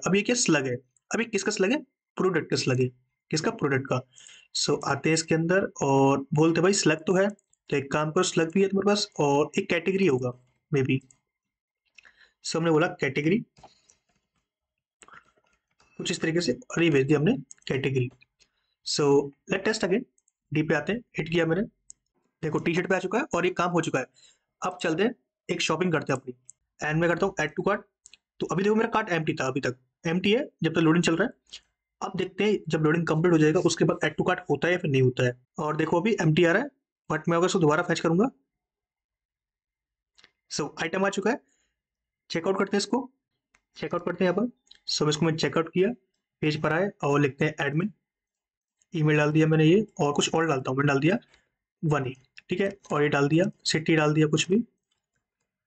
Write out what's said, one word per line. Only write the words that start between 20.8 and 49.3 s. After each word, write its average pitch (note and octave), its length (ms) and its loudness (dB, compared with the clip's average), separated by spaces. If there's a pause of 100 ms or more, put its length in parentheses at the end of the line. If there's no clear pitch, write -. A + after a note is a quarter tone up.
हैं, B3 60 -6 (180)
हिट E3 120 -6
किया E3 160 0
मैंने, E3 160 0 (800)
देखो D#3 160 -2
टी-शर्ट E3+ 300 -2
पे F#3+ 60 2
आ F#3 40 -2
चुका F#3+ 200 -4
है D#4 140 -4
और E3+ 120 0
ये F3+ 60 0
काम F3 200 -2
हो E3+ 100 0
चुका C#3+ 180 -4
है। B2 60 -4 (600)
अब F3+ 160 -6
चलते E3+ 220 -2
हैं B3 120 -2 (340)
एक F3 120 -4
shopping E3+ 300 -2
करते C#3+ 220 -2
हैं B2+ 60 -2
अपनी, B2+ 140 -14 (500)
and D3+ 180 -4
मैं E3+ 80 2
करता E3+ 160 0
हूँ F#3+ 100 -4
add D3+ 140 -4
to E3+ 180 -6
cart। G#3 160 -2 (560)
तो - 60 -4
अभी E3+ 180 -2
देखो G#3+ 120 2
मेरा A3+ 140 2
cart G#3+ 200 -2
empty D#3+ 240 -2
था, C3 140 -4
अभी C3 140 -4
तक - 160 -4 (300)
Empty F#3 260 2
है C4+ 160 0 (140)
जब D#3+ 100 0
तक E3 60 0
लोडिंग E3 240 4
चल E3 120 2
रहा F#3+ 120 0
है। - 340 -16 (400)
अब F#3+ 160 -8
देखते F#3 260 -4
हैं G#3 240 2
जब D#3+ 140 -2
loading D#3+ 260 2
complete D#3+ 260 2
हो D#3+ 40 6
जाएगा D#3 220 4
उसके E3+ 260 2
बाद E3 240 0
add - 120 -6
to - 80 0
cart F3+ 200 -4
होता D3 180 0
है F3 60 2
या F3+ 60 0
फिर F3 120 -2
नहीं C3 100 4
होता B2+ 240 2
है। B2 160 -4 (180)
और D3+ 180 -2
देखो E3 240 2
अभी G#3+ 200 2
empty D#3+ 220 4
आ E3 80 6
रहा G#3 120 2
है, D4 60 -8 (420)
but D#3 180 -2
मैं E3+ 80 2
अगर E3+ 80 2
इसको F#3 140 0
दोबारा D#3+ 240 4
fetch E3 160 -2
करूँगा, F3 300 2 (2250)
so D3+ 180 -8 (120)
item F#3+ 240 -2
आ G3 40 2
चुका F#3+ 220 0
है। C#4+ 80 -4 (880)
Checkout F#3 280 -2
करते G3 200 -2
हैं - 20 2
इसको, A#3+ 320 -4 (640)
Checkout E3+ 300 -6
करते F3+ 200 -2
हैं F3+ 60 2
यहाँ G3+ 140 0
पर। A#3+ 60 -8 (360)
So - 220 0
इसको D3+ 160 0
मैं D#3+ 120 2
checkout D#3+ 320 -2
किया, F#3 200 0 (520)
Page D#3 200 -2
पर D#3 120 -2
आए F#3 160 -2 (140)
और C#3+ 160 2
लिखते C#3+ 260 0
हैं D3+ 200 -4
admin, D#3 260 -2 (1040)
ईमेल D3+ 220 2
डाल D3+ 140 2